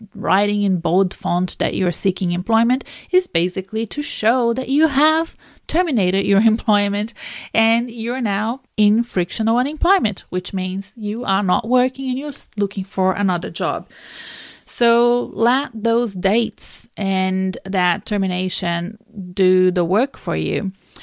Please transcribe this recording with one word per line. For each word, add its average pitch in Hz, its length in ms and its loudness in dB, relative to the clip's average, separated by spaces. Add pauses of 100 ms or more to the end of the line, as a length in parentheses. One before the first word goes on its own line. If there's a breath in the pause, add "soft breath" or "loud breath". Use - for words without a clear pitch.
(140)
writing 202 500 0
in 190 180 2
bold 180 320 2
font 180 460 -2
that - 160 -2
you're 180 180 0
seeking 185 400 -2
employment, 226 500 2 (260 loud breath)
is 359 160 4
basically 185 600 -2
to 294 160 -6
show 240 500 0
that 240 160 -4
you 294 200 4
have 311 500 0 (300 loud breath)
terminated 214 580 2
your 196 160 4
<laughs> 220 120 6
employment 208 600 0 (400 loud breath)
and 226 360 2
you're 233 300 -4
now 214 400 -2 (160)
in 208 260 4
frictional 220 540 0
unemployment, 285 720 0
which 180 240 -6
means 185 440 -4
you 220 260 -4
are 196 180 0
not 185 280 0
working 254 400 0
and 254 100 -2
you're 294 160 -6
s-, - 220 -18
looking 196 260 -2
for 190 300 0
another 185 360 0
job. 170 380 -4 (800 loud breath)
So 240 640 2
let 247 420 0
those 226 400 0
dates 214 800 -2
and 190 580 0 (100)
that 185 420 -2
termination 180 920 -2 (360)
do 185 360 4
the 180 160 0
work 214 320 0
for 165 180 -4
you. 156 360 -2 (320 loud breath)